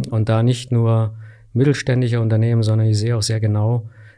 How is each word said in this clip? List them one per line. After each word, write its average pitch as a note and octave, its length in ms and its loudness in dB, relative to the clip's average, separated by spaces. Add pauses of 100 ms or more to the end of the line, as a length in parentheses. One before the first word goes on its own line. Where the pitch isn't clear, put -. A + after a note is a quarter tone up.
Und A2 180 -2
da A2 160 2
nicht A#2+ 300 -2
nur A2+ 420 0 (380)
mittelständische B2+ 680 0
Unternehmen, A2+ 420 2
sondern A2 260 2
ich G#2+ 120 2
sehe A#2 160 -2
auch A2 60 -2
sehr A2 180 -2
genau, G#2+ 500 0 (280)